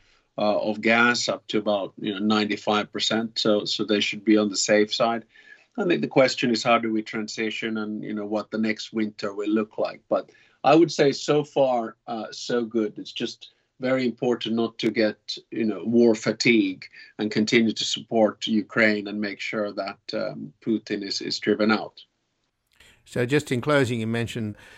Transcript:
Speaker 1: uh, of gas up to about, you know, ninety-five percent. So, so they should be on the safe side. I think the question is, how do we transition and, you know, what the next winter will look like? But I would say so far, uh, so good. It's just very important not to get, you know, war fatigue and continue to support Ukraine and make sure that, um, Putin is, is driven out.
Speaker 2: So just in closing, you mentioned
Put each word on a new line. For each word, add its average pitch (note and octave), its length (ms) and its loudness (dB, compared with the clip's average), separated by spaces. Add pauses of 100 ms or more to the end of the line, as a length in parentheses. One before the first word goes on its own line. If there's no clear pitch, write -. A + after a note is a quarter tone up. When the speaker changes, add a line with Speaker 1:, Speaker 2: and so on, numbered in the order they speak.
(360)
Speaker 1:
uh, G#2 220 0
of G#2+ 220 -4
gas A#2 480 2
up F#2+ 180 -6
to G#2+ 120 -2
about, G#2 420 -2
you G#2 120 -4
know, F#2 60 -6
ninety-five G#2 720 0
percent. A2 460 -2
So, G#2 280 2
so - 180 -4
they G#2 160 2
should G#2 240 -4
be G#2+ 120 6
on G#2+ 120 4
the F#2+ 80 -6
safe G#2 360 2
side. A#2 320 0 (540)
I G3+ 60 -2
think F3 160 0
the B2 80 -4
question C3 420 4
is, A2 140 0
how A#2 140 4
do A2+ 140 -2
we A2 100 -2
transition A2 760 -6
and, G#2+ 240 -6
you G#2 120 -8
know, G#2 120 -6
what G#2 240 -4
the A2 80 -4
next A2 340 -2
winter G#2+ 400 -4
will G#2 160 -6
look A2 300 -2
like? F#2+ 300 -4
But G2 220 -2 (340)
I C#3 100 6
would E3 160 6
say C#3+ 220 2
so D3 320 0
far, B2+ 520 0 (120)
uh, A2 240 -6
so A#2+ 320 -4
good. A2 340 -2
It's F#2+ 140 -14
just - 380 -8 (300)
very B2+ 260 0
important A2+ 480 -2
not A2+ 240 -2
to A#2 100 0
get, G#2+ 480 -2 (140)
you B2 140 -2
know, F#2+ 200 -2
war A#2 300 6
fatigue G#2+ 720 0 (320)
and G#2+ 100 -2
continue A2 440 2
to - 120 -4
support A2+ 600 0
Ukraine G#2+ 640 0
and G#2 120 -6
make G2+ 200 -6
sure G#2 320 -4
that, G2 260 -8 (140)
um, G#2+ 400 -8 (120)
Putin G#2 380 -2
is, F#2+ 180 -6
is - 200 -6
driven G#2+ 320 2
out. - 280 -4 (1040)
Speaker 2:
So B2 220 -4
just D3 240 0
in B2 100 -2
closing, C3 380 2
you A2 80 -4
mentioned A2+ 500 -4 (220)